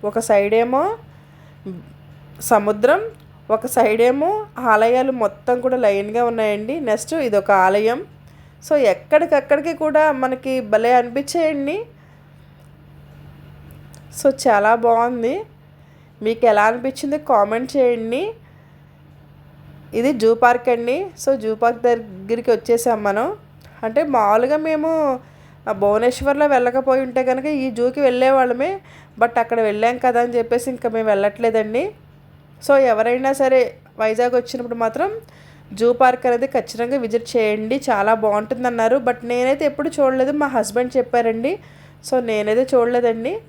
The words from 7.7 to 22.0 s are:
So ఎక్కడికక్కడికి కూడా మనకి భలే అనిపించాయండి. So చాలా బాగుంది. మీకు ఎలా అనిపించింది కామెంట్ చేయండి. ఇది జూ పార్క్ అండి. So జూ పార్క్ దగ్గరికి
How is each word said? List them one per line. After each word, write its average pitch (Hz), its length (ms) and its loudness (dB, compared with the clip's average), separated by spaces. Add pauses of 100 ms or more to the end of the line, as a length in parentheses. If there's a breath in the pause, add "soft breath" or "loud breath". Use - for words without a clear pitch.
So 311 80 2
ఎక్కడికక్కడికి 294 1000 0
కూడా 302 380 2
మనకి 262 480 -4
భలే 220 340 2
అనిపించాయండి. 285 920 -2 (2250 soft breath)
So 277 100 4 (160)
చాలా 214 260 4
బాగుంది. 240 680 0 (760 soft breath)
మీకు 226 240 0
ఎలా 208 180 4
అనిపించింది 262 540 -2
కామెంట్ 240 580 0
చేయండి. 247 580 -2 (1600 soft breath)
ఇది 233 180 0
జూ 226 220 2
పార్క్ 240 340 2
అండి. 247 380 -2 (180)
So 269 120 2
జూ 220 180 -4
పార్క్ 233 260 0
దగ్గరికి 226 680 -2